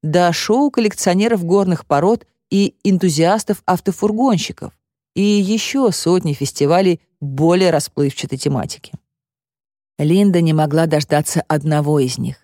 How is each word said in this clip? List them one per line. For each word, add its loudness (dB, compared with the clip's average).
до 2
шоу 0
коллекционеров 0
горных 0
пород 0
и 0
энтузиастов-автофургонщиков, 0
и -2
еще 0
сотни 0
фестивалей 0
более 2
расплывчатой -4
тематики. -6
Линда 2
не 2
могла 2
дождаться 0
одного 0
из -2
них -6